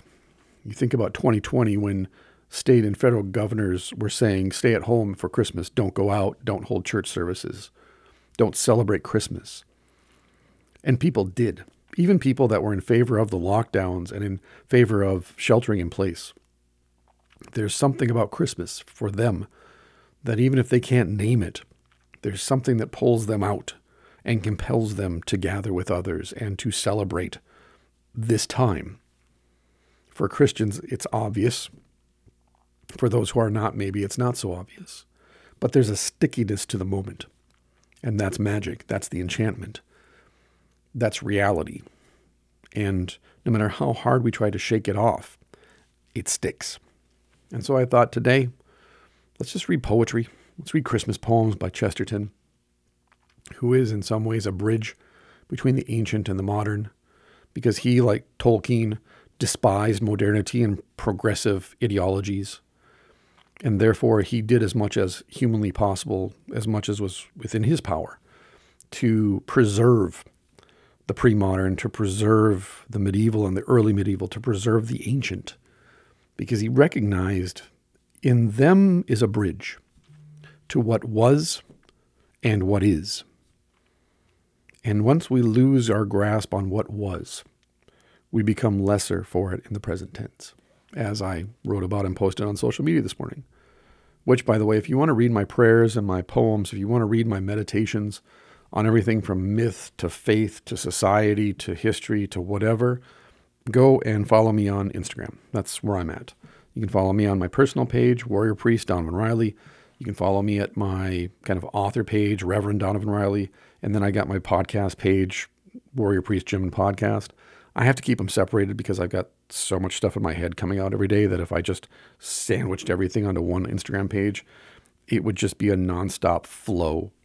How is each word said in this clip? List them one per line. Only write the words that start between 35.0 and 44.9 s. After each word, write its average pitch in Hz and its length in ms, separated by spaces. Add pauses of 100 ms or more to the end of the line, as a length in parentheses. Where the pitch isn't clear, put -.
But - 140
there's 123 160
a 104 80
stickiness - 680
to - 100
the 95 80
moment. 98 400 (800)
And 107 180
that's 95 180
magic. 101 480
That's 101 220
the 87 120
enchantment. 107 600 (1120)
That's 117 280
reality. 101 580 (920)
And 98 420 (300)
no 120 60
matter 107 160
how 123 260
hard 127 280
we 120 80
try 107 200
to 92 80
shake 107 300
it 98 80